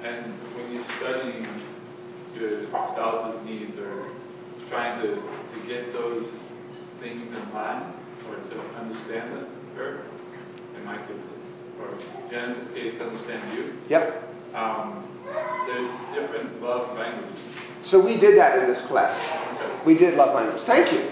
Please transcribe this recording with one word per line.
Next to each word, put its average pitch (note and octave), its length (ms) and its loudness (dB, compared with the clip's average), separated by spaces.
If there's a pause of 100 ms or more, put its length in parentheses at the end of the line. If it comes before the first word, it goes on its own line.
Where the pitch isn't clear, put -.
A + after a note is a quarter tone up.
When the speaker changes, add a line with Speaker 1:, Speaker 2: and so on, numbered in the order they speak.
Speaker 1:
And A#2 300 -8 (200)
when A#2+ 200 -8
you're A#2+ 100 -6 (140)
studying B2+ 480 -4 (920)
your G#2 300 -2
spouse's - 760 -2
needs G#2+ 340 -8
or G2 300 -8 (640)
trying A#2 320 -2
to, G#2 140 0
to G#2+ 500 -10
get A#2+ 260 -6
those A#2 340 -2 (720)
things A#2 260 -10
in G#2+ 260 -10
line - 400 -4 (360)
or G#2+ 80 -10
to - 240 -10 (180)
understand A2+ 580 -8
the, - 100 -8 (300)
her, - 280 -8 (720)
in - 80 -12
my - 120 -10
case, - 200 -10 (640)
or - 200 -10 (320)
Janice's A#2+ 420 -6
case, A#2+ 260 -6
to A#2 100 -6
understand A2 500 -8
you. C3 160 -6 (140)
Speaker 2:
Yep. - 400 2 (260)
Speaker 1:
Um, A3 500 -6 (600)
there's - 240 -4 (240)
different - 480 -4
love B2 340 -2
languages. - 420 -8 (460)
Speaker 2:
So F#3+ 160 10
we A3+ 180 4
did G3 200 12
that E3 220 10
in B2+ 80 4
this B2+ 140 4
class. - 360 4 (380)
Speaker 1:
Okay. - 280 -6
Speaker 2:
We D#3+ 140 10
did F3 160 10
love C#3 200 8
language. A2 300 0
Thank C#4 280 8
you. - 200 2